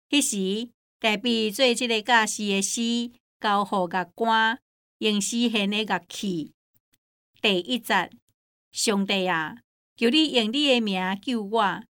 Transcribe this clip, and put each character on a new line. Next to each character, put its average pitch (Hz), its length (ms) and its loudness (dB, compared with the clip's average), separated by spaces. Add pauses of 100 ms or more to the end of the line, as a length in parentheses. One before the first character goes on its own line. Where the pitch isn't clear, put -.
迄 285 140 2
时， 208 480 -4 (280)
大 220 240 0
卫 226 280 0
做 240 240 2
这 247 120 -2
个 226 140 0
教 220 240 4
士 208 240 -4
的 196 140 0
诗， 233 480 -2 (300)
交 202 240 2
互 190 220 -2
乐 180 280 -4
官， 226 440 2 (400)
用 208 220 0
诗 233 300 0
献 208 200 0
的 208 140 -2
乐 196 240 -2
器。 175 440 -6 (880)
第 202 160 2
一 240 200 -2
节， 202 320 0 (600)
上 202 340 0
帝 190 220 0
啊， 160 280 -2 (400)
求 233 120 2
你 311 240 4
用 220 200 2
你 294 160 0
的 247 120 4
名 190 400 -2
救 240 220 -4
我， 202 400 -2 (140)